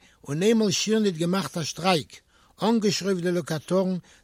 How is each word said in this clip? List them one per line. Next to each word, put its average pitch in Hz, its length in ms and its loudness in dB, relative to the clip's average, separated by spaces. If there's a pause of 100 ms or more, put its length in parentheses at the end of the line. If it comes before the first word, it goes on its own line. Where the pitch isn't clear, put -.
(280)
און 147 120 -4
נעמען 214 320 4
שיעור 220 300 0
נישט 196 140 2
געמאכטער 170 480 -2
שטרייק. 165 560 -2 (440)
אנגעשריבענע 190 680 0
לאקאטארן, 175 680 -2 (260)